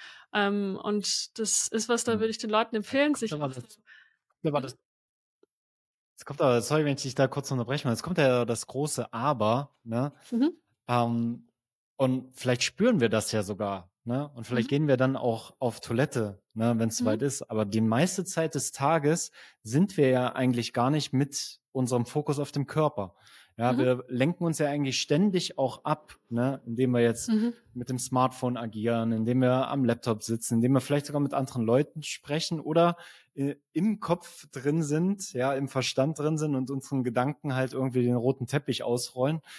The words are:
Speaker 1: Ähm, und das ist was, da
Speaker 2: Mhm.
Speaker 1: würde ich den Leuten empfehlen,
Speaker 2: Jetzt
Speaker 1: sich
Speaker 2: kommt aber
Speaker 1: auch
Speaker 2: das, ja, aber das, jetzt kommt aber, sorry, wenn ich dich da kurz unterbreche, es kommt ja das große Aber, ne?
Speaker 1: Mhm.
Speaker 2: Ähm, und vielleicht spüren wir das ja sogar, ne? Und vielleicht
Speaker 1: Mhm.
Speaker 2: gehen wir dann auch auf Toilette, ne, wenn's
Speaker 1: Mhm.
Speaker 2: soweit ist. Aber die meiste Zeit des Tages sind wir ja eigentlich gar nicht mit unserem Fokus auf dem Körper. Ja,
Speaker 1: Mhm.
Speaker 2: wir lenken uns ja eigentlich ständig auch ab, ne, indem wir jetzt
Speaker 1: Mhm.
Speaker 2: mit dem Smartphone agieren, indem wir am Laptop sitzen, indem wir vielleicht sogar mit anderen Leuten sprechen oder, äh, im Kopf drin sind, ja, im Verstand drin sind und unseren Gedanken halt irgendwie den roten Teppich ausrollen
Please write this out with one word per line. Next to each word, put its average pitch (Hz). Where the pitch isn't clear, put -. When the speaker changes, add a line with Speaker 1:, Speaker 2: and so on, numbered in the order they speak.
Speaker 1:
Ähm, 202
und -
das -
ist 220
was, 233
da 233
Speaker 2:
Mhm. 214
Speaker 1:
würde 220
ich 214
den 220
Leuten 220
empfehlen, 277
Speaker 2:
Jetzt -
Speaker 1:
sich 220
Speaker 2:
kommt 151
aber 131
Speaker 1:
auch -
Speaker 2:
das, -
ja, 156
aber 143
das, 127
jetzt -
kommt 143
aber, 123
sorry, 151
wenn 143
ich -
dich 131
da 131
kurz -
unterbreche, 131
es 113
kommt 175
ja 127
das 117
große 135
Aber, 120
ne? 120
Speaker 1:
Mhm. 262
Speaker 2:
Ähm, 117
und 131
vielleicht 123
spüren 214
wir 117
das 107
ja 107
sogar, 98
ne? 139
Und 117
vielleicht 123
Speaker 1:
Mhm. -
Speaker 2:
gehen 147
wir 131
dann 131
auch 117
auf 120
Toilette, 117
ne, 117
wenn's 113
Speaker 1:
Mhm. 120
Speaker 2:
soweit 107
ist. 139
Aber 110
die 107
meiste 156
Zeit 160
des -
Tages 151
sind 147
wir 135
ja 123
eigentlich 127
gar 123
nicht 151
mit -
unserem 123
Fokus 147
auf 143
dem 143
Körper. 143
Ja, 120
Speaker 1:
Mhm. 120
Speaker 2:
wir 127
lenken 139
uns 165
ja 147
eigentlich 139
ständig 180
auch -
ab, -
ne, 123
indem 127
wir 120
jetzt 117
Speaker 1:
Mhm. 233
Speaker 2:
mit 123
dem 127
Smartphone 127
agieren, 113
indem 117
wir 127
am 139
Laptop 117
sitzen, 113
indem 123
wir 131
vielleicht 143
sogar 143
mit 139
anderen 131
Leuten 143
sprechen 156
oder, 170
äh, 139
im 202
Kopf -
drin 147
sind, 180
ja, 131
im 135
Verstand 135
drin 151
sind 151
und 131
unseren 135
Gedanken 131
halt 131
irgendwie 127
den 123
roten 123
Teppich -
ausrollen 127